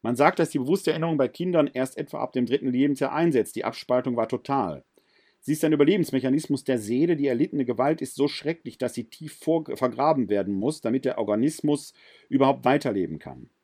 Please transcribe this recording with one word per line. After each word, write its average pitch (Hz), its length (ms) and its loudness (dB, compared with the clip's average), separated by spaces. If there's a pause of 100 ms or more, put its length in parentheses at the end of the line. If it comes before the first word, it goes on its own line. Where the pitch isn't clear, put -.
Man 120 120 -2
sagt, 151 240 4
dass 165 120 0
die 139 80 -2
bewusste 156 320 0
Erinnerung 160 260 -2
bei 135 100 2
Kindern 170 400 2
erst 131 300 -4
etwa - 220 -8
ab - 120 -6
dem 123 140 0
dritten 127 260 0
Lebensjahr 135 400 0
einsetzt. 143 460 0
Die - 80 -4
Abspaltung 127 500 -2
war 117 140 -2
total. 123 560 -4 (640)
Sie 139 60 0
ist 151 100 -2
ein 156 80 4
Überlebensmechanismus 143 960 2
der 131 120 0
Seele. 127 380 0
Die 143 120 0
erlittene 131 360 0
Gewalt 127 380 0
ist 135 140 -10
so 139 120 2
schrecklich, - 500 -6
dass 123 160 -4
sie 120 120 -8
tief - 340 -16
vor-, 160 240 0 (140)
vergraben 127 500 2
werden 101 260 0
muss, 117 280 -2
damit 127 240 0
der 127 120 -2
Organismus 135 760 0 (340)
überhaupt 135 380 2
weiterleben 101 520 0
kann. - 320 -16 (140)